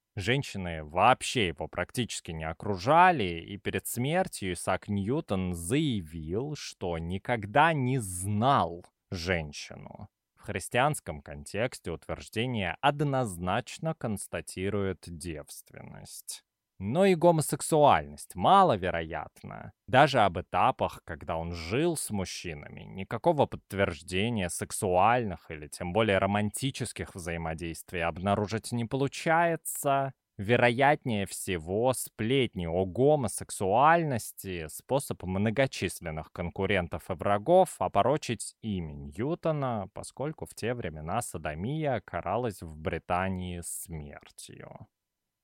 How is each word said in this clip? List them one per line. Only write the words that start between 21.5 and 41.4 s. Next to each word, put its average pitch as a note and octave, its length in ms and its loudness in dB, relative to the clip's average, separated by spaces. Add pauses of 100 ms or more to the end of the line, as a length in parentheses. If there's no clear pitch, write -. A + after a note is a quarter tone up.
жил B2 420 0
с - 140 -6
мужчинами, F2+ 720 -6
никакого A2+ 640 0
подтверждения F#2+ 1040 -2
сексуальных G2+ 1000 2
или D2+ 180 -12
тем F2+ 260 -6
более G#2 240 4
романтических G#2 960 -2
взаимодействий E2 880 -6
обнаружить G2 720 0
не A#2+ 120 -2
получается. C#3 1300 0 (240)
Вероятнее A#2+ 880 4
всего, G2 680 0
сплетни A2 720 -2
о F2 180 2
гомосексуальности — A#2+ 1800 2
способ - 540 -4
многочисленных F#2+ 1080 -2
конкурентов F#2 800 -2
и F#2 60 -4
врагов G#2 640 4
опорочить G#2 840 0
имя F2+ 320 -4
Ньютона, A#2 1000 -4
поскольку C3+ 500 -8
в - 100 -14
те A#2+ 200 -2
времена F2 480 -4
содомия G#2+ 840 -4